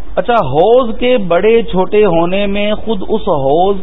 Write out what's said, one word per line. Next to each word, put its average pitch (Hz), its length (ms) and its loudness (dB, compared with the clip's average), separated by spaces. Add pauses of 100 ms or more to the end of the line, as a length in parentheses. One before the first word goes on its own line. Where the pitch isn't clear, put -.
(160)
اچھا، 240 180 0 (140)
حوض 220 500 2
کے 247 180 2 (120)
بڑے 185 260 2 (160)
چھوٹے 190 360 0
ہونے 180 420 0
میں 208 280 -2
خود 214 320 -4
اس 208 200 -2 (100)
حوض 165 440 0